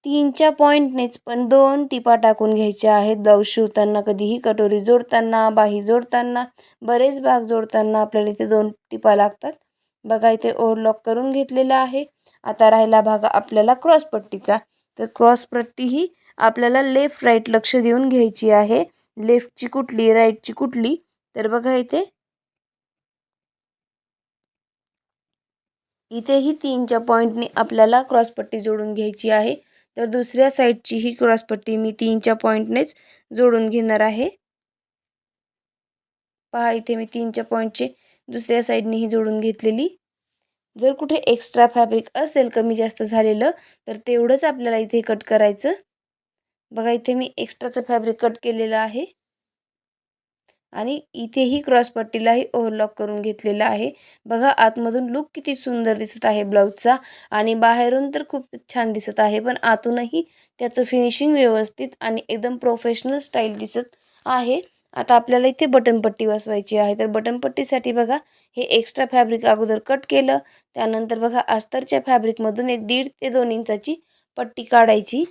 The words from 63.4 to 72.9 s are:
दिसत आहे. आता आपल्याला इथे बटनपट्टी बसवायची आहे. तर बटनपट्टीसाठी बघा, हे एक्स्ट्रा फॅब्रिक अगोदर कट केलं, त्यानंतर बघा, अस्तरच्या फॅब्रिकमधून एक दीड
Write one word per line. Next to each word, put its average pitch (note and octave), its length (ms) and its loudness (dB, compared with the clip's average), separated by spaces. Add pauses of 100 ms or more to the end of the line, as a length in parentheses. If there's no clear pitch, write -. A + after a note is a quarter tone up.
दिसत A3 380 -10 (300)
आहे. B3+ 340 -2 (340)
आता A#3+ 220 2
आपल्याला B3 320 2
इथे C4 200 0
बटनपट्टी A3+ 600 2
बसवायची G#3+ 500 -4
आहे. G#3 220 0
तर A3 80 -2
बटनपट्टीसाठी B3 840 -4
बघा, A#3+ 260 0 (400)
हे A#3+ 60 -6
एक्स्ट्रा A3+ 480 -2
फॅब्रिक A#3 340 0
अगोदर A3 400 2
कट C#4 240 -2
केलं, C4+ 280 2 (380)
त्यानंतर A3+ 440 -4
बघा, A#3 280 -2
अस्तरच्या C4 600 -2
फॅब्रिकमधून A3+ 640 -2
एक A3 180 -4
दीड B3+ 200 -2 (140)